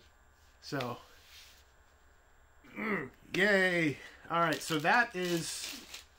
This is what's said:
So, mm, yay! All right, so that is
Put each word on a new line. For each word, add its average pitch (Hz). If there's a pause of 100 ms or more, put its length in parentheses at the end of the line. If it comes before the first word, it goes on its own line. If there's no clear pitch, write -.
(640)
So, 123 (1800)
mm, 202 (260)
yay! 185 (340)
All 165
right, 156
so 160
that 220
is 175 (380)